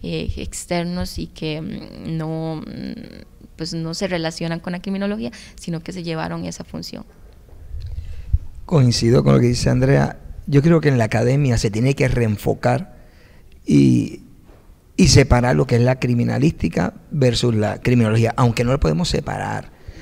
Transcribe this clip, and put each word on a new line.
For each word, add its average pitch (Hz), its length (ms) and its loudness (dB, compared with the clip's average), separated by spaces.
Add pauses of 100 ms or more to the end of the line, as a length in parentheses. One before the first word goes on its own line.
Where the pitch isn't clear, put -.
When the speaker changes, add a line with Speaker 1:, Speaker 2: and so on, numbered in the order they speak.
Speaker 1:
eh, 165 340 -6
externos 175 800 -6
y 160 80 -8
que, 156 340 -8
mm, - 580 -10
no, 160 400 -6
mm, - 960 -14
pues 160 180 -10
no 165 220 -6
se 202 120 -4
relacionan 165 520 -4
con 175 140 -8
la 180 60 -8
criminología, 202 520 -6 (240)
sino 165 240 -8
que - 120 -14
se 180 120 -10
llevaron 165 420 -6
esa 175 180 -12
función. - 400 -14 (1600)
Speaker 2:
Coincido 123 560 4
con 139 100 6
lo 135 60 6
que 120 80 4
dice 123 240 2
Andrea. 131 480 2 (260)
Yo 139 160 4
creo 165 200 6
que 147 80 2
en 127 100 4
la 113 60 4
academia 120 520 2
se 113 140 0
tiene 127 240 2
que 135 120 2
reenfocar 120 880 0 (720)
y, 65 560 4 (720)
y 185 120 6
separar 123 480 4
lo 143 100 2
que 160 120 2
es 120 40 4
la 127 180 2
criminalística 120 920 0 (160)
versus 123 460 2
la 104 260 -2
criminología, 113 560 2
aunque 120 260 2
no 120 80 0
lo 143 80 0
podemos 165 300 0
separar, 101 640 -6 (300)